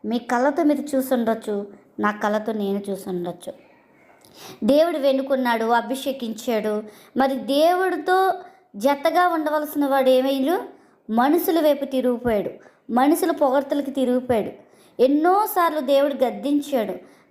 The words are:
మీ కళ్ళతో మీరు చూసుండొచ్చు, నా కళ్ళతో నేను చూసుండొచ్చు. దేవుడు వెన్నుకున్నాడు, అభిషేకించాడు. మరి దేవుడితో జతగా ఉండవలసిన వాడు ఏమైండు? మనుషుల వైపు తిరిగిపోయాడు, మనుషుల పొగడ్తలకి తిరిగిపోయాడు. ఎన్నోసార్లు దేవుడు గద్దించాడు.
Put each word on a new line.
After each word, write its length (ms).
మీ 140
కళ్ళతో 460
మీరు 320
చూసుండొచ్చు, 680
నా 100
కళ్ళతో 420
నేను 380
చూసుండొచ్చు. 600
దేవుడు 340
వెన్నుకున్నాడు, 680
అభిషేకించాడు. 1160
మరి 180
దేవుడితో 1000
జతగా 520
ఉండవలసిన 580
వాడు 240
ఏమైండు? 500
మనుషుల 480
వైపు 240
తిరిగిపోయాడు, 680
మనుషుల 380
పొగడ్తలకి 600
తిరిగిపోయాడు. 840
ఎన్నోసార్లు 800
దేవుడు 340
గద్దించాడు. 800